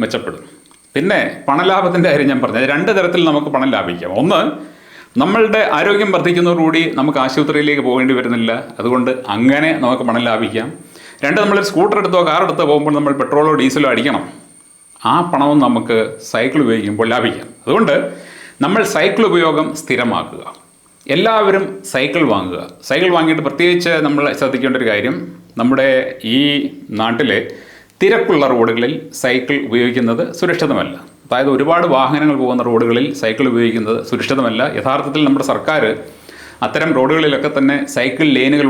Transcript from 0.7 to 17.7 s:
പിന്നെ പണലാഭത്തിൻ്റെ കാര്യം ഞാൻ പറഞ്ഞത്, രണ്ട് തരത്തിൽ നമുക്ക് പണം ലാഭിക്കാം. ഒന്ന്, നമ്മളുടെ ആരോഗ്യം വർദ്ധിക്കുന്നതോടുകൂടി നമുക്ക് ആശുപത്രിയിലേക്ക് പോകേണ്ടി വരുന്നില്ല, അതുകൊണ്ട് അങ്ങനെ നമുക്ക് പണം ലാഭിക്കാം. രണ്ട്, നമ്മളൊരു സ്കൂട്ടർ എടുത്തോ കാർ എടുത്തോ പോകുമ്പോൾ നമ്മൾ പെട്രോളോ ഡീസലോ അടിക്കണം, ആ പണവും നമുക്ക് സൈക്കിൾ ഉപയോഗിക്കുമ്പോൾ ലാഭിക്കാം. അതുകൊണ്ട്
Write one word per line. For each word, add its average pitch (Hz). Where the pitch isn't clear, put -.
പിന്നെ 175
പണലാഭത്തിൻ്റെ 180
കാര്യം 143
ഞാൻ 127
പറഞ്ഞത്, 117
രണ്ട് 190
തരത്തിൽ 175
നമുക്ക് 147
പണം 135
ലാഭിക്കാം. 87
ഒന്ന്, 170
നമ്മളുടെ 220
ആരോഗ്യം 202
വർദ്ധിക്കുന്നതോടുകൂടി 175
നമുക്ക് 139
ആശുപത്രിയിലേക്ക് 147
പോകേണ്ടി 131
വരുന്നില്ല, 117
അതുകൊണ്ട് 123
അങ്ങനെ 139
നമുക്ക് 123
പണം 120
ലാഭിക്കാം. 110
രണ്ട്, 156
നമ്മളൊരു 202
സ്കൂട്ടർ 202
എടുത്തോ 180
കാർ 160
എടുത്തോ 165
പോകുമ്പോൾ 147
നമ്മൾ 147
പെട്രോളോ 147
ഡീസലോ 135
അടിക്കണം, 113
ആ -
പണവും 147
നമുക്ക് 117
സൈക്കിൾ 131
ഉപയോഗിക്കുമ്പോൾ 110
ലാഭിക്കാം. -
അതുകൊണ്ട് 208